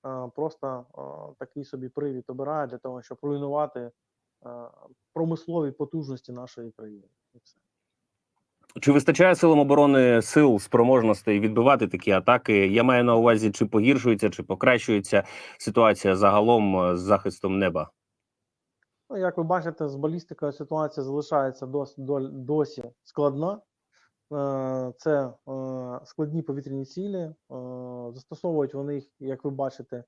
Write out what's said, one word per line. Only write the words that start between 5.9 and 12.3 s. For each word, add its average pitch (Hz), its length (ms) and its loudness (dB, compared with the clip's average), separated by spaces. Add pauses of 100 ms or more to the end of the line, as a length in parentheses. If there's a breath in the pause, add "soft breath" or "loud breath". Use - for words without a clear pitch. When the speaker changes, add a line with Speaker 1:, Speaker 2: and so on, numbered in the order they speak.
Speaker 1:
нашої 123 380 -16
країни. 107 360 -20 (280)
І 120 100 -20
все. - 160 -20 (1200)
Speaker 2:
Чи 143 120 4
вистачає 165 420 6
силам 160 240 6
оборони 139 640 6
сил, 135 360 4
спроможностей 113 840 4
відбивати 113 480 4
такі 95 220 -2
атаки? 101 560 4